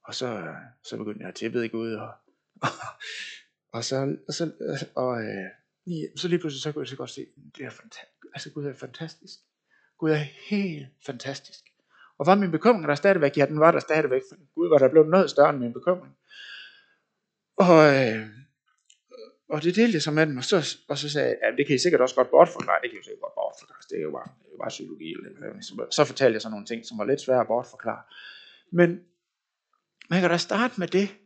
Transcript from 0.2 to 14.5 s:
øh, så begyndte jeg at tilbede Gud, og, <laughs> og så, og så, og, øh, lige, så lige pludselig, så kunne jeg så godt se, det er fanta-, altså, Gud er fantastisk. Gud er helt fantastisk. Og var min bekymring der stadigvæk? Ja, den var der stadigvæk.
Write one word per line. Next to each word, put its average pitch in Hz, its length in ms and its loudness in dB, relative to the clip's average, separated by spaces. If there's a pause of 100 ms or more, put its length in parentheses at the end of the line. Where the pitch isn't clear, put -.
øh, 90 280 -8 (280)
så 117 140 -14
begyndte 104 240 -10
jeg 92 80 -14
at 90 60 -18
tilbede 117 340 -8
Gud, 113 240 -8
og, 110 200 -12 (480)
<laughs> - 1120 -14
og 117 80 -6
så, 135 340 -4 (100)
og - 60 -8
så, 165 180 -6 (440)
og, 127 260 -4
øh, 101 280 -10 (360)
lige, 160 300 -10
så 180 120 -8
lige 170 120 0
pludselig, 147 220 -8
så 151 100 -6
kunne 147 100 -8
jeg 131 60 -10
så 131 80 -14
godt 127 140 -12
se, 135 160 -14 (320)
det 135 80 -12
er 123 40 -12
fanta-, - 520 -20 (120)
altså, 147 180 -14
Gud 147 140 -8
er 139 80 -8
fantastisk. 160 680 -16 (580)
Gud 160 140 0
er 151 140 0 (240)
helt 180 380 -4 (180)
fantastisk. - 580 -12 (540)
Og 147 80 -4
var 180 100 8
min 196 160 0
bekymring 165 360 2
der 143 80 2
stadigvæk? 160 420 2
Ja, 143 80 4
den 151 140 -4
var 160 120 8
der 151 80 2
stadigvæk. 143 420 0 (340)